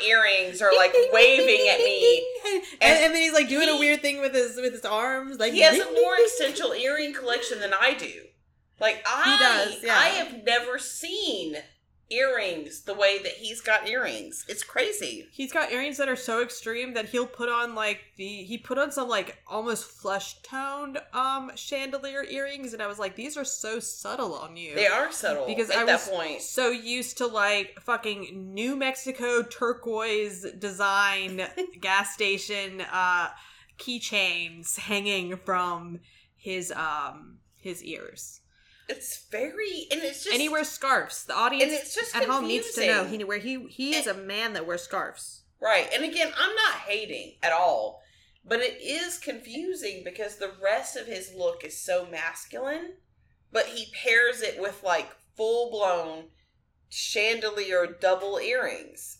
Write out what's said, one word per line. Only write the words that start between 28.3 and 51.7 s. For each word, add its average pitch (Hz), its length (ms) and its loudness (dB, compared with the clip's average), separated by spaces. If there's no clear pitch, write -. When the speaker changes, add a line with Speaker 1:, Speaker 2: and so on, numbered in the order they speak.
Speaker 2:
New 240 200 -2
Mexico 254 680 -2
turquoise 220 1040 -4
design 196 880 0
Speaker 1:
<laughs> 370 180 -8
Speaker 2:
gas 196 320 2
station, 196 680 -4
uh, 180 480 0
keychains 175 1000 -4
hanging 196 580 -2
from 175 640 -4
his, 185 380 -8
um, 151 680 -6
his 180 280 -12
ears. - 540 -14
Speaker 1:
It's - 380 -12
very, 320 600 -6
and 320 100 -2
it's 277 220 -8
just 403 100 -2
Speaker 2:
And 269 80 0
he 302 60 0
wears 302 200 -2
scarves. - 560 -2
The - 80 -8
audience 254 300 2
Speaker 1:
and 302 180 2
it's - 140 -12
just 453 220 -4
Speaker 2:
at 226 100 2
home 254 220 0
needs 233 240 -2
to 233 80 -4
know 208 220 2
Speaker 1:
confusing. 196 180 -6
Speaker 2:
he, 202 40 -6
where 202 140 -4
he, 247 300 -8
he 277 260 -4
is 269 140 -2
Speaker 1:
And 196 100 -4
Speaker 2:
a 196 60 -14
man 214 300 -4
that 165 120 -6
wears 175 160 -6
scarves. - 600 -8
Speaker 1:
Right. 208 340 4
And 254 100 2
again, 330 220 0
I'm 392 200 0
not 440 180 2
hating 180 520 -6
at 143 120 2
all, 147 500 2
but 226 140 -2
it - 240 -4
is 339 340 -6
confusing 240 880 -8
because 208 340 -10
the 196 120 -6
rest 226 360 0
of 220 100 -10
his 185 300 -12
look 170 260 -2
is 156 180 -12